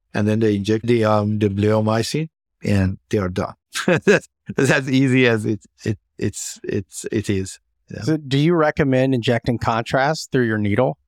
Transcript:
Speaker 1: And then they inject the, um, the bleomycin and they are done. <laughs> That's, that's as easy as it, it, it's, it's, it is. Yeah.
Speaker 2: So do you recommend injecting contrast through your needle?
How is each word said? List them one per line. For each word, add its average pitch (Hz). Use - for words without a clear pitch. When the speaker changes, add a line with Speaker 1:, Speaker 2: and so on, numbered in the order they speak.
Speaker 1:
And 107
then 107
they 107
inject 107
the, 117
um, 107
the 104
bleomycin 110
and 98
they 110
are 95
done. 92
<laughs> -
That's, 180
that's 139
as 139
easy 131
as 110
it, 107
it, 110
it's, -
it's, -
it 107
is. 95
Yeah. -
Speaker 2:
So 151
do 139
you 156
recommend 135
injecting 117
contrast 131
through 127
your 110
needle? 107